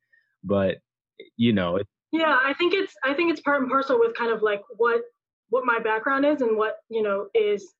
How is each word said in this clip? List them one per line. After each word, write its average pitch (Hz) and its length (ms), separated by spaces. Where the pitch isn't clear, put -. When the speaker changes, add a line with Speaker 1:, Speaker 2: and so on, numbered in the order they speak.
Speaker 1:
but, 95 360
you 233 160
know, 90 240
it 202 100
Speaker 2:
Yeah, 311 320
I 294 120
think 349 180
it's, 392 220
I 269 80
think 339 180
it's 311 120
part 285 180
and 254 100
parcel 269 300
with 226 160
kind 233 160
of, 202 100
like, 208 200
what, 233 240
what 247 160
my 233 120
background 226 460
is 294 160
and 220 160
what, 214 200
you 226 140
know, 202 320
is, 208 460